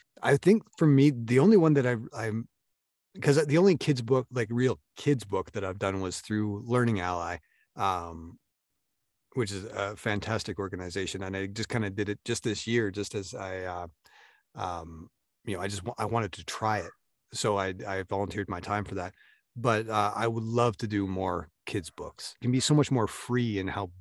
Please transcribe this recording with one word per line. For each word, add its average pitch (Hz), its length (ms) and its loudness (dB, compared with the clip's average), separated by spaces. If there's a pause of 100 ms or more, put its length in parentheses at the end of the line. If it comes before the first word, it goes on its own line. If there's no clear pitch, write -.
(220)
I 135 160 6
think 202 240 6 (160)
for 165 80 6
me, 143 280 8
the 120 260 2
only 202 180 10
one 160 160 8
that 135 120 4
I, 123 100 2 (200)
I'm, 113 320 -4 (720)
'cause 147 260 4
the 147 120 4
only 190 180 6
kids 131 240 0
book, 127 320 2
like, 120 180 -2
real 120 300 2 (160)
kids 135 280 0
book 98 280 -4
that 104 100 -4
I've 95 160 -4
done 98 220 0
was 92 200 -4
through 107 460 -2
Learning 117 340 2
Ally, 87 360 -4 (400)
um, 85 640 -4 (960)
which 107 180 -4
is 98 140 -8
a 101 280 -6
fantastic 104 640 -4
organization. 95 640 -6
And 95 140 -6
I 98 120 -4
just 104 200 -8
kinda 107 220 -4
did 98 180 -6
it 104 160 -6
just 117 200 -4
this 107 220 -4
year, 113 240 0
just 98 240 -8
as 95 200 -8
I, 95 320 -8
uh, 90 200 -8 (680)
um, 82 560 -10 (340)
you 104 100 -6
know, 90 80 -8
I 98 60 -4
just 101 160 -8
wa-, 113 140 -8
I 107 80 -2
wanted 107 260 -2
to 80 120 -14
try 107 340 -2
it. 87 120 -8 (420)
So 107 260 0
I, 95 160 -2 (120)
I 95 160 -4
volunteered 101 460 -4
my 90 100 -6
time 104 260 -4
for 98 120 -10
that. 90 180 -8 (400)
But, 113 340 0
uh, 107 280 2
I 110 100 0
would 113 160 -2
love 117 360 2
to 113 100 -4
do 101 180 0
more 92 420 -4 (160)
kids 95 240 -6
books. - 520 -14
You - 60 -4
can 123 60 0
be 131 60 2
so 151 160 2
much 147 160 4
more 120 160 2
free 117 540 -2
in 95 80 -2
how 95 320 -6